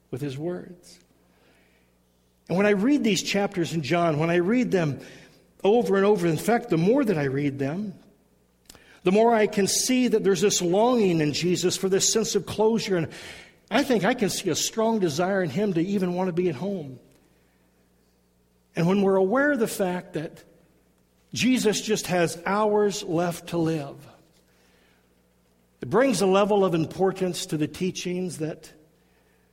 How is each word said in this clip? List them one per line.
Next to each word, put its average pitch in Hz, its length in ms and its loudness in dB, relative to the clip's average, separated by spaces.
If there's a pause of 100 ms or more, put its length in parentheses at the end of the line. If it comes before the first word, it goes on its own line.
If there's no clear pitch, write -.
(100)
with 127 100 -10
his 139 180 -8
words. 175 640 -12 (1500)
And 165 80 -2
when 202 100 2
I 208 40 4
read 233 320 2
these 214 200 2
chapters 196 500 -2
in 165 100 -2
John, 165 360 0
when 165 120 0
I 170 60 2
read 196 340 0
them 165 300 0 (640)
over 196 320 4
and 196 80 4
over, 202 220 4
in 160 100 2
fact, 233 320 0
the 170 80 2
more 220 280 4
that 196 140 0
I 143 60 0
read 139 340 -2
them, 165 360 -4 (1080)
the 185 100 2
more 226 220 4
I 214 120 4
can 202 200 0
see 254 420 2
that 208 140 2
there's 180 200 2
this 196 200 2
longing 196 580 2
in 151 120 0
Jesus 175 440 0
for 190 120 -2
this 190 240 2
sense 220 220 0
of 196 120 -2
closure. 208 500 0
And 160 120 -2 (600)
I 233 120 2
think 233 220 0
I 240 100 2
can 220 140 -2
see - 220 -4
a 147 40 0
strong 220 440 -2
desire 180 440 0
in 170 80 -4
him 196 220 -2
to 165 80 0
even 185 340 -2
want 185 140 -2
to 180 40 -4
be 180 160 0
at 160 60 -2
home. 147 440 -8 (1800)
And 170 100 0
when 196 160 2
we're 190 140 2
aware 240 360 2
of 277 60 -2
the 220 80 0
fact 180 460 -4
that 165 320 -10 (880)
Jesus 214 480 0
just 208 260 -2
has 170 400 0
hours 208 560 0
left 170 460 -4
to 170 100 -4
live, 156 380 -4 (1800)
it 123 100 -10
brings 214 300 2
a 196 60 2
level 196 380 4
of 175 100 2
importance 180 720 -2
to 165 100 -6
the 151 120 -2
teachings 180 720 -6
that, 156 340 -10 (800)